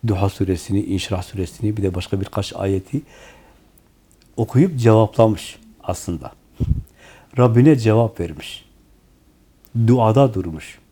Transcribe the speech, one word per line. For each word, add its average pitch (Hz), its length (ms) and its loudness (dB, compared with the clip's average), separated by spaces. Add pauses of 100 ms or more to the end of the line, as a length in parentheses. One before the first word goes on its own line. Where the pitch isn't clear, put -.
Duha 98 220 0
suresini, 95 520 -4
İnşirah 95 420 -6
suresini, 104 540 -6
bir 101 60 -6
de 92 120 -2
başka 92 260 -6
birkaç - 360 -8
ayeti 98 460 -4 (1300)
okuyup 139 420 0
cevaplamış 113 800 2 (240)
aslında. 85 500 -8 (1040)
Rabbine 123 380 6
cevap 113 440 0
vermiş. - 440 -12 (1200)
Duada 120 480 4
durmuş. 85 440 -10 (140)